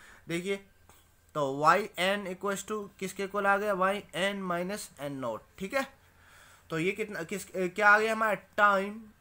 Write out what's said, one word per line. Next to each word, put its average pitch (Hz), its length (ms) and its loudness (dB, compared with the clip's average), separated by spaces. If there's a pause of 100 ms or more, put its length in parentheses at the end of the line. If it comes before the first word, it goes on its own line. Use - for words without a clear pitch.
(280)
देखिए, 196 380 -6 (680)
तो 139 220 -2
वाई 175 400 4
एन 190 380 -2
equals 196 280 -4
to 214 260 -8 (100)
किसके 190 240 -6
इक्वल 196 240 -2
आ 202 100 4
गया, 208 160 0
वाई 190 300 0 (120)
एन 196 260 -2
माइनस 180 580 -6
एन 143 140 -8
नॉट, 120 280 -6 (180)
ठीक 196 140 -8
है। 269 140 -2 (840)
तो 160 100 -4
ये 180 120 0
कितना, 202 320 -6
किस, 185 220 -10 (100)
क्या 190 340 4
आ 208 100 10
गया 220 120 0
हमारा, 220 220 0
टाइम 208 680 2 (200)